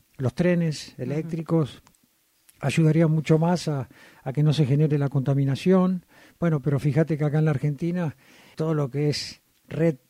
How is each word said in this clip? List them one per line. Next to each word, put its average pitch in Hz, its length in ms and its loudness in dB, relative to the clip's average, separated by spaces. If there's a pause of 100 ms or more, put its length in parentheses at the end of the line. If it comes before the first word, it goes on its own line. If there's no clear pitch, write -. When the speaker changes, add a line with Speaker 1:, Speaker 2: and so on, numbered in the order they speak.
(180)
Speaker 1:
los 123 160 -2
trenes 170 600 0
Speaker 2:
Ujú. 135 100 -10
Speaker 1:
eléctricos 160 760 -2 (800)
ayudarían 156 520 4
mucho 156 260 2
más 165 300 0
a, 143 220 -4 (340)
a 135 100 -8
que 147 100 0
no 151 100 4
se 151 120 2
genere 147 320 2
la 143 120 -2
contaminación. 139 960 0 (340)
Bueno, 160 220 0
pero 143 180 0
fíjate 151 380 0
que 151 80 -2
acá 147 140 0
en 156 60 2
la 156 60 2
Argentina 170 640 -4 (400)
todo 156 180 -2
lo 147 160 -2
que 147 200 -2
es - 320 -6 (260)
red 160 280 0 (140)